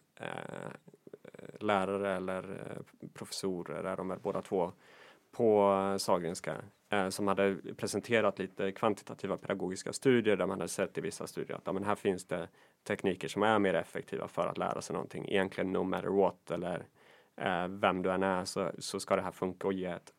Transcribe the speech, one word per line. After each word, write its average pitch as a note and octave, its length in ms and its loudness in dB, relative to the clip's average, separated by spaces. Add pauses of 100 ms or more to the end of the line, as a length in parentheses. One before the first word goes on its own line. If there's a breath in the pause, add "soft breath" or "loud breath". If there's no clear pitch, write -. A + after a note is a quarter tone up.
(140)
eh, G1+ 560 -8 (880)
lärare G2 560 0
eller, F#2 340 -4
eh, - 640 -12
professorer, F2 680 -6
är F#2+ 120 -2
de F#2 120 -4
väl F#2+ 100 -4
båda G2 240 -2
två, F#2 300 0 (600 loud breath)
på, G#2 400 8 (200)
eh, G2 40 0
Sahlgrenska, F2 580 0 (360)
eh, G2 180 2
som G2+ 200 -2
hade G2 280 4 (200)
presenterat G#2 600 2
lite F#2+ 340 -2
kvantitativa G2+ 640 -2
pedagogiska F#2 560 -4
studier A2 440 4
där F#2 100 2
man F#2+ 120 -2
hade F2 100 -4
sett - 300 -2
i - 20 -4
vissa E2 260 -6
studier - 300 -6
att, - 80 -10
ja, E2+ 80 -4
men F#2+ 120 -2
här G#2 100 2
finns F#2+ 320 -2
det F2 220 -4 (360 soft breath)
tekniker G2 440 -2
som G2+ 140 0
är A2 160 6
mer F#2+ 160 4
effektiva - 540 -4
för - 180 0
att - 120 -4
lära - 220 -2
sig - 140 -6
någonting, - 340 -6
egentligen F#2+ 440 0
no F#2 100 2
matter F#2 260 -2
what, F#2 420 2
eller, F2 360 -4 (500 soft breath)
eh, F2+ 320 0
vem F#2+ 340 2
du F#2 100 2
än F#2 100 2
är, F#2 220 2
så, F#2+ 340 -2
så - 220 -6
ska F#2+ 160 2
det F#2 60 2
här F#2 80 -4
funka F#2 360 -4
och G2 60 0
ge F#2 140 -4
ett, - 320 -8